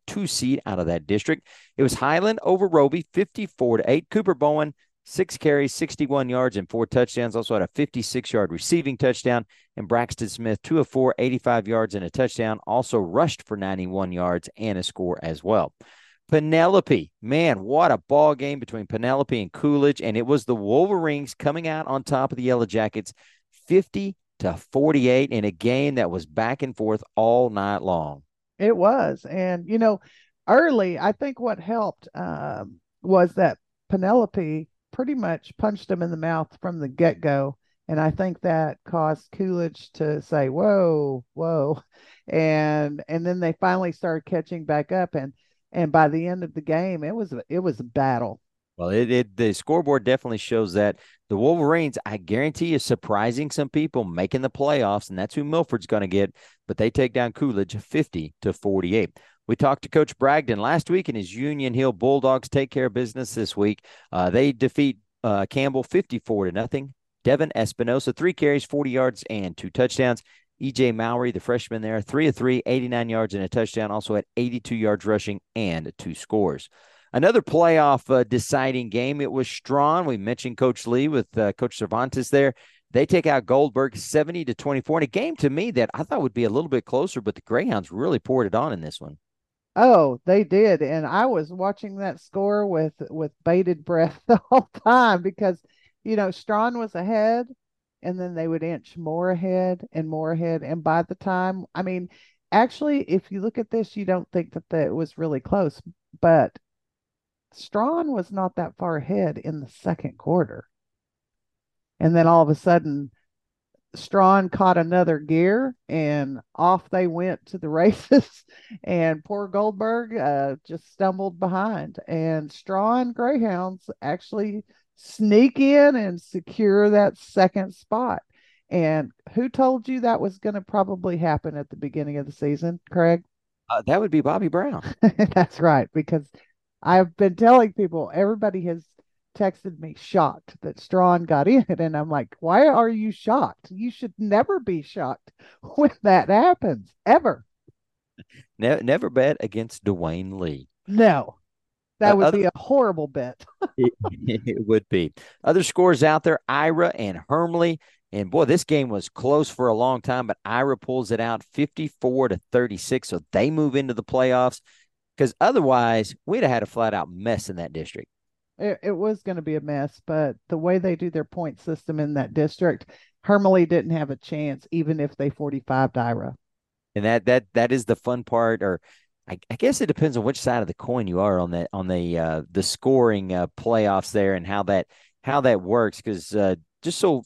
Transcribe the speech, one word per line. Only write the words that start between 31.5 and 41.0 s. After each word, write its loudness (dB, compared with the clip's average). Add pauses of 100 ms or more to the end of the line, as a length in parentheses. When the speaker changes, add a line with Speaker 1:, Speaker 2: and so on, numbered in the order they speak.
Speaker 2:
helped, -6
um, -10 (260)
was 4
that 0 (320)
Penelope 0 (240)
pretty -6
much -6
punched -4
them -4
in -4
the -6
mouth -4
from -8
the -6
get-go. 0 (320)
And -2
I 0
think -4
that -2
caused -2
Coolidge -6
to -4
say, -2
"Whoa, 0